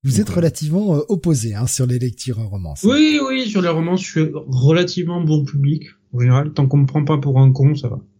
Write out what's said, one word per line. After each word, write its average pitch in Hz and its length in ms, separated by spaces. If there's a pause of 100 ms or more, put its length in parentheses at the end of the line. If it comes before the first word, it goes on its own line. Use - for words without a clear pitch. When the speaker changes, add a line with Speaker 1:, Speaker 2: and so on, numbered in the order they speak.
Speaker 1:
Vous 135 80
Speaker 2:
Donc, 131 100
Speaker 1:
êtes 214 100
Speaker 2:
euh, 175 40
Speaker 1:
relativement, 165 600
euh, 143 120
opposés, 143 460
hein, 113 120
sur 127 200
les 123 120
lectures, 120 420
euh, 110 60
romances. 95 360
Speaker 2:
Oui, 302 440
oui, 262 220
sur 202 140
les 175 80
romances, 170 320
je - 80
suis 156 240
relativement 165 880
bon 151 220
public, 143 400 (280)
en 123 80
général. 131 320
Tant 143 140
qu'on 139 120
me 139 80
prend 147 180
pas 156 140
pour 135 200
un 135 140
con, 139 240
ça 131 120
va. 101 120 (200)